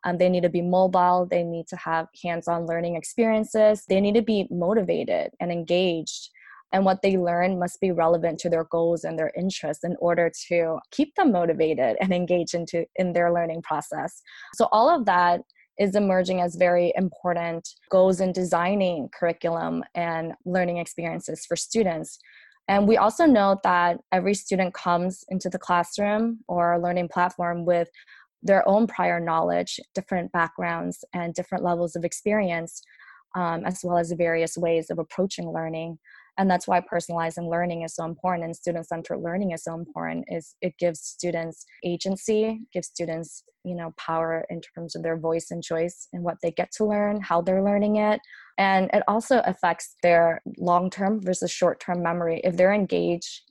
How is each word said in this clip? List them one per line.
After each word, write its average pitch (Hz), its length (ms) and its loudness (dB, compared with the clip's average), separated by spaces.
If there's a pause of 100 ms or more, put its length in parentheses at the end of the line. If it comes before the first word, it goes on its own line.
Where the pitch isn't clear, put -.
Um, 180 140 -2
they 180 100 4
need 180 140 2
to 175 80 4
be 175 120 0
mobile. 180 680 4
They 175 120 0
need 170 260 -6
to 180 80 -12
have 165 300 -4 (160)
hands-on 170 440 -4
learning 170 300 -2
experiences. 214 920 2
They 190 120 4
need 202 140 4
to 233 80 4
be 208 280 0
motivated 175 800 0 (100)
and 175 100 -4
engaged. 170 800 -2 (420)
And 196 120 4
what 190 160 2
they 196 160 2
learn 175 420 0
must 180 220 -4
be 190 120 0
relevant 165 480 2
to 175 100 -2
their 165 140 0
goals 165 400 0
and 160 140 -6
their 160 180 -2
interests 175 480 -4
in 175 160 -4
order 170 300 2 (180)
to 165 300 0 (120)
keep 302 240 -2
them 330 180 4
motivated 160 680 2
and 190 120 0
engaged 180 420 0
into, 170 300 -2 (120)
in 180 160 0
their 170 200 2
learning 170 300 -2
process. 156 600 -6 (320)
So - 180 2
all 226 180 6
of 277 160 2
that 175 340 4 (380)
is 196 160 2
emerging 185 460 2
as 170 160 -2
very 175 400 4
important 170 720 -4 (220)
goals 190 300 6
in 185 120 0
designing 180 800 0
curriculum 165 720 -2 (100)
and 165 380 -4 (120)
learning 180 340 0
experiences 165 680 -8
for 170 80 -4
students. 170 640 -2 (480)
And 202 220 4
we 226 80 6
also 226 300 4
know 196 360 6
that 175 360 2 (120)
every 185 240 2
student 185 380 -2
comes 180 560 -2
into 185 220 -4
the 185 80 -6
classroom 208 800 -2 (100)
or 175 320 2
learning 175 280 -2
platform 175 560 -2
with 170 260 0 (520)
their 190 240 4
own 214 200 4
prior 175 340 0
knowledge, 170 580 0 (160)
different 185 380 -4
backgrounds, 170 800 -4
and 170 220 -6
different - 280 -6
levels 175 320 -2
of 170 100 -6
experience, 175 760 -2 (540)
um, 170 300 -4
as 185 200 -6
well 175 140 2
as 170 140 0
various 165 440 0
ways 165 320 0
of 165 100 -6
approaching 175 520 -4
learning. 165 480 -8 (400)
And 190 120 2
that's 180 180 0
why 180 140 2
personalizing 170 680 -4
learning 170 300 -2
is 165 140 -10
so 170 100 -8
important 170 400 -4
and 165 100 -8
student-centered 165 640 -6
learning 180 360 -4
is 165 120 -8
so 165 100 -8
important, 165 540 -8
is 170 320 -10
it 180 180 -6
gives 170 220 -2
students 165 640 -8 (180)
agency, 214 800 -2 (140)
gives 175 140 -6
students, 165 540 -8 (220)
you 180 100 -8
know, 165 220 -10
power 165 540 -4
in 170 100 -8
terms 170 340 -14
of 170 80 -10
their 165 140 -2
voice 165 340 -2
and 170 140 -8
choice 170 480 -4
and 175 100 -8
what 170 200 -4
they 170 80 0
get 180 220 -4
to 220 120 -2
learn, 208 380 0
how 175 180 0
they're 190 240 2
learning 202 320 2
it. 214 240 2 (380)
And 190 340 4
it 208 160 4
also 226 380 2
affects - 560 -2
their 170 400 4 (160)
long-term 185 640 0
versus 180 280 -2
short-term 175 520 0
memory. 170 420 -2
If 175 140 0
they're 190 160 6
engaged, 175 640 -2 (100)